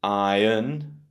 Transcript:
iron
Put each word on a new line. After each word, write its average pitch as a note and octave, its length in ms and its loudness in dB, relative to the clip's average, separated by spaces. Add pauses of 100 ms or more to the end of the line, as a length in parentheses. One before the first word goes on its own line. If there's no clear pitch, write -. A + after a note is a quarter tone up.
iron G#2 1080 0